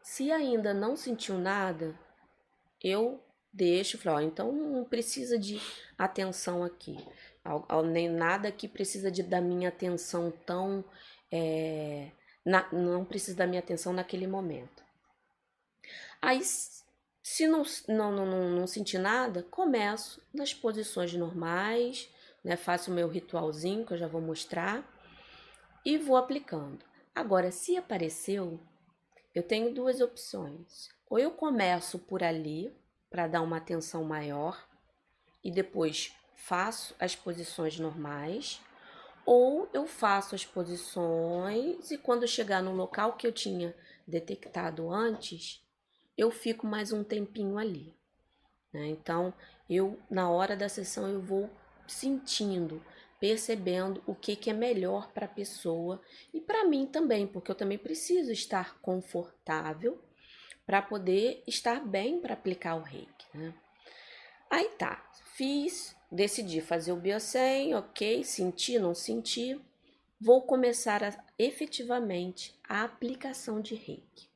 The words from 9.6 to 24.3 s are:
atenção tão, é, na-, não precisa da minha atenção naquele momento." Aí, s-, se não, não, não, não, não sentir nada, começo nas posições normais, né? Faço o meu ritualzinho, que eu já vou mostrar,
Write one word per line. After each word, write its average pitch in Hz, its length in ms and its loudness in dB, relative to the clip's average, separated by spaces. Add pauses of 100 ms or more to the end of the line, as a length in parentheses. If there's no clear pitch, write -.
atenção 175 600 -2 (140)
tão, 190 380 -2 (480)
é, 156 800 -2 (340)
na-, 185 260 4
não 175 320 2
precisa 185 340 -6
da 180 100 4
minha 180 120 0
atenção 180 320 -2
naquele 185 360 -2
momento." 165 560 -6 (1400)
Aí, 262 180 6
s-, - 440 -4 (400)
se - 240 2
não, 320 160 6 (240)
não, 214 240 2
não, 196 140 0
não, 185 240 2
não 175 180 2
sentir 190 320 -2
nada, 208 440 2
começo 220 760 0 (120)
nas 285 200 -4
posições 208 600 -2
normais, 180 960 0 (360)
né? 165 120 0
Faço 175 360 0
o - 20 0
meu 170 140 2
ritualzinho, 165 760 -2
que 190 100 -6
eu 170 40 -2
já 170 100 -2
vou 165 140 -2
mostrar, 170 680 -4 (960)